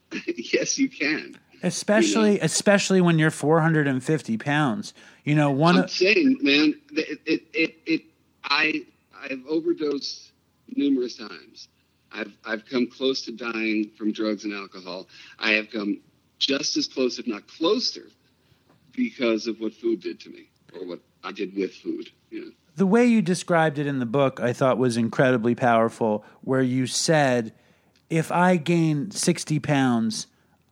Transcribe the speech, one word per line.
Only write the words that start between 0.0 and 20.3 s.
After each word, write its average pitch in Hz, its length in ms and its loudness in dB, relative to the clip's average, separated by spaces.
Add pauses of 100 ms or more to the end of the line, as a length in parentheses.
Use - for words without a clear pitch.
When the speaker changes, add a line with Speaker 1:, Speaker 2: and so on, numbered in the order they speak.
Speaker 1:
<laughs> - 20 -14 (220)
yes, - 420 -2
you 135 120 0
can. 139 480 -6 (240)
Speaker 2:
Especially, 208 720 2
Speaker 1:
You 190 60 2
know? - 60 -2
Speaker 2:
especially 190 560 2
when 170 180 4
you're 156 120 4
four 156 300 2
hundred 156 260 2
and 127 160 -2
fifty 143 340 -2
pounds. 135 560 -2 (300)
You 147 120 0
know, 147 160 4
one 165 260 4
Speaker 1:
I'm 185 80 4
Speaker 2:
of - 60 -12
Speaker 1:
saying, 180 500 4
man, 147 320 4 (180)
it, 151 340 -6
it, 156 180 -2 (100)
it, 160 220 -2 (100)
it, 156 160 -2 (420)
I, 151 420 0 (380)
I've 135 240 -10
overdosed 156 840 -4 (440)
numerous 135 400 0
times. 104 540 -18 (420)
I've, 104 220 -10 (120)
I've 110 200 -6
come 123 220 -2
close 131 340 -4
to - 100 -12
dying 110 680 -4
from 107 140 -2
drugs 107 320 -4
and 104 100 -6
alcohol. 92 540 -12 (320)
I 110 140 0
have 107 180 0
come 104 300 -4 (360)
just - 400 -2
as 143 100 -2
close, 127 300 -2
if 120 80 -10
not 107 220 -8
closer, 180 560 -2 (880)
because 117 560 -2
of 107 120 -8
what 110 140 -6
food 113 280 -4
did 87 180 -10
to 82 100 -20
me, - 200 -20 (240)